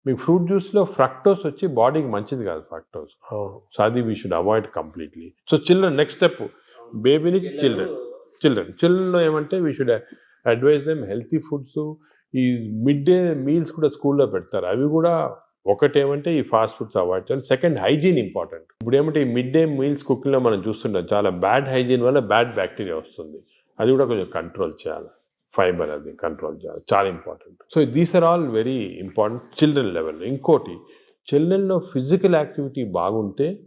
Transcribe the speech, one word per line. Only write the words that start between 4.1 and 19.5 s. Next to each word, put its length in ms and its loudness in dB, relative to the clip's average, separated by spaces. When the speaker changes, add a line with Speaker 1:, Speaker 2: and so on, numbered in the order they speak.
Speaker 1:
should 300 -4
avoid 200 2
completely. 640 -12
So 100 2
children, 260 4
నెక్స్ట్ 340 0
స్టెప్ 260 0
బేబీ 360 2
నుంచి 340 -2
చిల్డ్రన్. 300 0
చిల్డ్రన్, 220 2
చిల్డ్రన్‌లో 540 2
ఏమంటే 380 0
we 100 0
should 220 0
advise 400 4
them 180 -4
healthy 340 -4
foods. 600 -8
ఈ 80 2
మిడ్ 200 2
డే 280 4
మీల్స్ 380 -2
కూడా 180 0
స్కూల్లో 360 0
పెడతారు, 400 -4
అవి 220 0
కూడా 480 0
ఒకటేమంటే 720 2
ఈ 20 0
ఫాస్ట్ 360 0
ఫుడ్స్ 200 -4
అవాయిడ్ 340 0
చేయాలి. 120 -2
సెకండ్, 360 0
హైజీన్ 380 2
ఇంపార్టెంట్. 460 -6
ఇప్పుడు 320 -4
ఏమంటే 260 2
ఈ 120 0
మిడ్ 200 -2